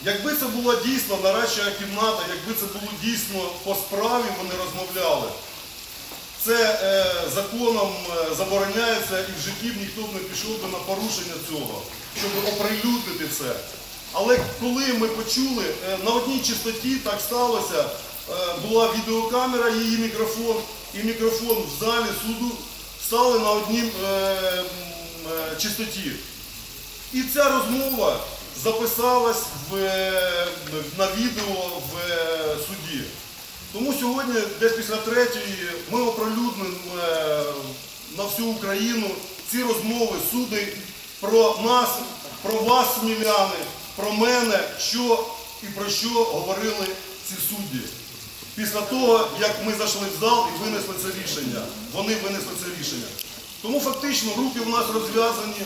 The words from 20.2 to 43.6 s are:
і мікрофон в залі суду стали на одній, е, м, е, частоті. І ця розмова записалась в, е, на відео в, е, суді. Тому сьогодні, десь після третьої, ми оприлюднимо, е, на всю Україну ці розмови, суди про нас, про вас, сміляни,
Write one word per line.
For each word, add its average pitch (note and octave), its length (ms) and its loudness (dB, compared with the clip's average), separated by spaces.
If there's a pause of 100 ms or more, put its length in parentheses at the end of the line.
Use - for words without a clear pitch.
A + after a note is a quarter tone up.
і G3+ 100 -4
мікрофон A3+ 540 2
в - 260 -2
залі A3+ 240 4 (200)
суду A#3 240 0 (560)
стали A#3+ 320 6
на G#3+ 120 4
одній, G#3+ 320 2 (220)
е, - 20 0 (520)
м, F3+ 60 -2 (680)
е, D#3+ 300 -2
частоті. G#3 500 -4 (1000)
І B3+ 100 0
ця C#4+ 260 2
розмова B3+ 720 2 (440)
записалась A#3 800 4 (280)
в, F#3+ 60 -4
е, F#3+ 720 2 (500)
на F#3+ 100 4
відео G#3+ 460 0 (400)
в, F3 180 -4
е, D#3+ 440 0 (120)
суді. D3+ 360 -6 (680)
Тому B3+ 260 0
сьогодні, B3 420 0 (180)
десь A3+ 140 6
після A3 220 -2
третьої, G#3+ 720 0 (220)
ми A#3+ 100 2
оприлюднимо, A3 760 0 (280)
е, D#3 400 2 (760)
на G3 60 -2
всю G#3 240 -2
Україну G#3 600 0 (420)
ці B3 120 0
розмови, A3 540 0 (140)
суди G#3 420 0 (460)
про G#3+ 460 6
нас, A#3+ 240 6 (520)
про G3 180 0
вас, A#3+ 280 6 (120)
сміляни, G#3+ 600 2 (360)